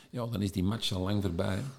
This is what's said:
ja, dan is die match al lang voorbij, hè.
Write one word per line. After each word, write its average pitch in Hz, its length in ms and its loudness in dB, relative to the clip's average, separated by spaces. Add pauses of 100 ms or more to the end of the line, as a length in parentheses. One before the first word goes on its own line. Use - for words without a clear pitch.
(100)
ja, 120 160 -4
dan 104 160 -2
is 95 100 2
die 90 120 2
match 107 280 0
al 92 100 0
lang 101 200 2
voorbij, 95 320 0
hè. 101 80 -2 (160)